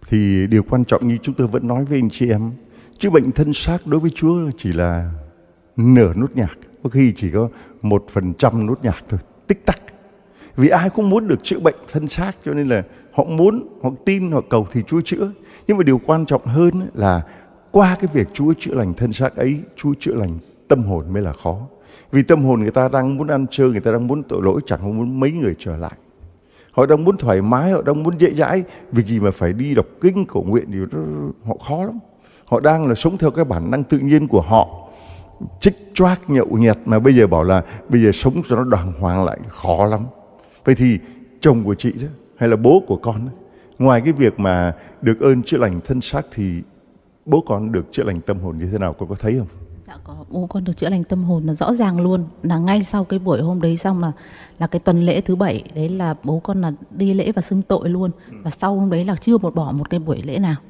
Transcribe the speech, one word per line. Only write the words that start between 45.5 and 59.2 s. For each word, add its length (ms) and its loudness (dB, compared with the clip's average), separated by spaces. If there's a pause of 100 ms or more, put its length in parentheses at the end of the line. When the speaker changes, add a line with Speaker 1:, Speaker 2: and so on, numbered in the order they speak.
Speaker 1:
lành 260 0
thân 180 -4
xác 320 -6
thì 280 -4 (640)
bố 220 2
con 240 -2
được 200 -2
chữa 120 -4
lành 180 -4
tâm 180 -4
hồn 180 -8
như 140 -6
thế 60 -4
nào, 160 -2
con 160 -10
có 100 -8
thấy 180 -2
không? 260 -8 (240)
Speaker 2:
Dạ 160 -20
có, 120 -20 (140)
bố 180 -6
con 160 -6
được 140 -4
chữa 120 -2
lành 140 -2
tâm 200 -4
hồn 220 0
là 80 -2
rõ 200 -2
ràng 280 0
luôn. 240 0 (180)
Là 140 0
ngay 260 2
sau 200 -4
cái 160 -4
buổi 220 0
hôm 200 -2
đấy 160 0
xong 220 -2
là, 120 -2 (480)
là 80 -2
cái 120 -4
tuần 260 2
lễ 160 0
thứ 140 -2
bảy, 280 -2 (120)
đấy 140 -4
là 340 -4
bố 160 -2
con 220 -4
là 100 -2 (200)
đi 220 -2
lễ 180 -2
và 100 -2
xưng 200 -2
tội 280 -2
luôn. 220 -2 (200)
Speaker 1:
Ừ. 120 -20
Speaker 2:
Và 80 -6
sau 280 -2
hôm 100 0
đấy 160 -2
là 100 -4
chưa 220 2